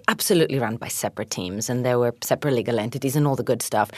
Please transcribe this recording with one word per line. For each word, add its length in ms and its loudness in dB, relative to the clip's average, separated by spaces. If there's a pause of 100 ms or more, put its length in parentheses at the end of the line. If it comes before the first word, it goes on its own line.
absolutely 540 2
run 160 -2
by 100 -12
separate 440 -6
teams 380 -6
and 160 0
there 140 2
were 220 2
separate 340 0
legal 240 0
entities 380 -2
and 100 4
all 80 2
the 80 -2
good 180 0
stuff, 380 0